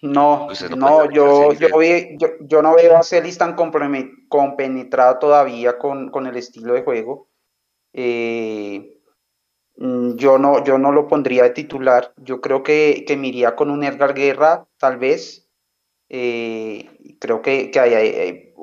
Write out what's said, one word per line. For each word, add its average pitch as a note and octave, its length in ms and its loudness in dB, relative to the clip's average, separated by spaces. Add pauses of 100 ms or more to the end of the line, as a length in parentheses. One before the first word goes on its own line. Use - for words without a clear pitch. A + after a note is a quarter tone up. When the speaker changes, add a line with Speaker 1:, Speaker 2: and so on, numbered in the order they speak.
Speaker 1:
No, C#3+ 460 0
Speaker 2:
Usted - 220 -10
no E2 80 -8
Speaker 1:
no, C3+ 100 2
Speaker 2:
puede D#3 100 6
sacar D3 140 2
a C#3+ 40 -2
Speaker 1:
yo, C#3+ 280 6
Speaker 2:
Celis C#3+ 160 4
de D#3+ 100 4
Speaker 1:
yo D#3+ 80 2
vi, E3 400 0
yo, D#3+ 100 0 (140)
yo D3+ 200 2
no D#3+ 140 4
veo E3 220 8
a E3+ 60 4
Celis E3+ 340 -2
tan E3+ 180 -2
comprome-, C#3+ 720 -6
compenetrado C3 920 0
todavía B2+ 580 2
con, C#3 320 -6
con C3+ 180 -8
el A#2+ 80 -10
estilo A#2+ 380 -8
de B2+ 100 0
juego. A#2+ 460 -6 (640)
Eh, A2+ 1040 -8 (800)
mm, B2 380 -6
yo C3+ 220 4
no, C#3 280 2
yo C3+ 120 2
no C#3 140 2
lo D3 160 2
pondría B2+ 360 0
de B2 80 4
titular. C3 640 -2
Yo B2+ 240 -12
creo C3+ 220 -2
que, D3+ 440 0
que D3 100 -2
me C3+ 120 -8
iría A#2+ 260 -2
con D3 160 -2
un C#3+ 120 -6
Edgar C#3 300 -2
Guerra, C#3+ 540 0 (100)
tal B2+ 200 -2
vez. - 480 -4 (640)
Eh, A2+ 800 -8 (300)
creo A2+ 220 -4
que, C3+ 280 -2
que C#3 100 -2
hay, A#2+ 140 4
hay, A2 160 2
hay, - 540 -8